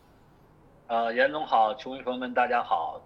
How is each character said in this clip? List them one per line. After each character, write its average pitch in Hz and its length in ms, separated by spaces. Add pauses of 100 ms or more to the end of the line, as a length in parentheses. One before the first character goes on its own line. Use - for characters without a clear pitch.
(880)
呃， 117 260
严 131 180
总 151 140
好， 110 300
球 131 180
迷 135 80
朋 127 100
友 127 60
们 127 160
大 123 140
家 120 160
好。 - 420